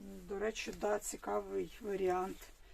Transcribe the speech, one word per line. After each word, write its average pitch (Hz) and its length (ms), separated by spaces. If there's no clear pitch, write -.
До 196 120
речі, 220 420
да, 208 180
цікавий 196 840
варіант. 190 560